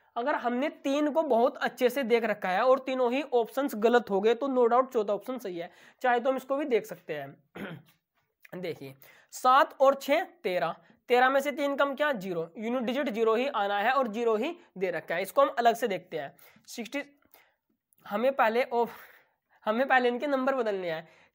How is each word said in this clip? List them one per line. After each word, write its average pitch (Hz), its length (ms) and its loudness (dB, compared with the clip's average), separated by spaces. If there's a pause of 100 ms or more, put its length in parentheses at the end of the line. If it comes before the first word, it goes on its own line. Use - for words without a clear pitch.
(160)
अगर 254 200 -2
हमने 247 320 -2 (100)
तीन 285 320 0
को 320 140 0
बहुत 247 340 2
अच्छे 254 300 0
से 269 160 -4
देख 233 200 2
रखा 202 240 -2
है 185 140 0
और 262 160 4
तीनों 254 340 -2
ही 269 100 0 (120)
ऑप्शंस 247 420 0
गलत 233 340 4
हो 196 100 2
गए 220 140 4
तो 269 140 -4
no 254 220 4
doubt 254 220 2
चौथा 214 220 0
ऑप्शन 247 240 -6
सही 180 200 -10
है, 170 120 -12 (320)
चाहे 247 180 2
तो 247 100 0
हम 269 60 0
इसको 262 200 -4
भी 302 100 -2
देख 233 200 0
सकते 170 280 -12
हैं। 147 680 -14
<clears throat> - 760 -20
देखिए 143 380 -10 (400)
सात 269 460 4
और 277 160 6
छः 302 280 0 (180)
तेरह, 214 320 -2 (360)
तेरह 247 200 6
में 277 100 2
से 285 120 -2
तीन 277 240 -2
कम 277 180 2
किया 294 200 0
ज़ीरो, 175 440 -6
यूनिट 240 240 -4
डिजिट 262 280 -2
ज़ीरो 220 240 2
ही 254 140 0
आना 202 300 -2
है 226 140 2
और 262 160 0
ज़ीरो 226 280 -2
ही 294 180 -2 (240)
दे 185 120 -2
रखा 165 240 -6
है। 175 80 -2
इसको 277 200 2
हम 277 160 2
अलग 233 160 4
से 233 140 -2
देखते 175 300 -6
हैं। 143 160 -12 (340)
सिक्सटी, 247 340 -8 (1040)
हमें 233 280 -2
पहले 240 300 2
ऑप-, 233 360 -4 (680)
हमें 233 220 0
पहले 254 200 4
इनके 240 180 -4
नंबर 269 280 0
बदलने 196 360 -4
हैं। 160 180 -8 (260)